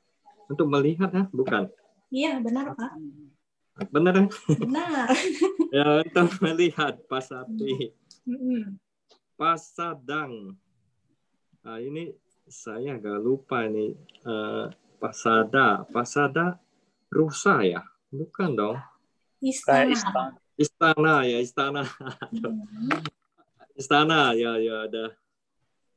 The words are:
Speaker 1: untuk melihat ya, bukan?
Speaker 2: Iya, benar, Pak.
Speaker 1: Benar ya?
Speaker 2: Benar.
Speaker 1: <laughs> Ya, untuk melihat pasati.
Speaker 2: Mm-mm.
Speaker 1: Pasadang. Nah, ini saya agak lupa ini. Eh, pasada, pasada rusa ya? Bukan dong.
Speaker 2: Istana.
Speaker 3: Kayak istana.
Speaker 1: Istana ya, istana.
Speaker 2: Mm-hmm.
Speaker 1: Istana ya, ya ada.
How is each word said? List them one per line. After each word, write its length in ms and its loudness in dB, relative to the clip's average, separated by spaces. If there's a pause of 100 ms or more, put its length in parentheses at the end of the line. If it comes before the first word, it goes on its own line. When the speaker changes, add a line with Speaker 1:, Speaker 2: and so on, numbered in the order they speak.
(440)
Speaker 1:
untuk 240 0
melihat 400 2
ya, 240 0
bukan? 400 0 (400)
Speaker 2:
Iya, 320 -2
benar, 320 -4
Pak. 160 -8 (1000)
Speaker 1:
Benar 240 4
ya? 100 8 (360)
Speaker 2:
Benar. 500 -2
Speaker 1:
<laughs> 80 4 (560)
Ya, 320 4
untuk 320 4
melihat 720 0
pasati. 800 -6 (320)
Speaker 2:
Mm-mm. 560 -4 (560)
Speaker 1:
Pasadang. 1200 -4 (1120)
Nah, 160 -10
ini 320 -10 (320)
saya 480 -10
agak 240 -6
lupa 480 -2
ini. 240 -2 (320)
Eh, 440 -6 (360)
pasada, 880 2
pasada 720 0 (480)
rusa 560 2
ya? 160 0 (320)
Bukan 400 -4
dong. 240 -2 (640)
Speaker 2:
Istana. 320 -4
Speaker 3:
Kayak 240 4
istana. 240 -2 (320)
Speaker 1:
Istana 600 2 (120)
ya, 160 0
istana. 400 -4 (480)
Speaker 2:
Mm-hmm. 720 -6 (720)
Speaker 1:
Istana 440 4 (200)
ya, 240 0
ya 240 -4
ada. 200 -6 (920)